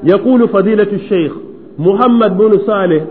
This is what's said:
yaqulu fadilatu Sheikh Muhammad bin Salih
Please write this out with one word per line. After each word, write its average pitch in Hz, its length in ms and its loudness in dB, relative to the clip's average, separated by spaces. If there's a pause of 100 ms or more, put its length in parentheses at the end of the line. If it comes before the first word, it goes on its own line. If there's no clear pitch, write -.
yaqulu 226 440 2
fadilatu 208 500 0 (120)
Sheikh 170 240 -2 (440)
Muhammad 208 600 0
bin 214 140 4 (140)
Salih 185 460 0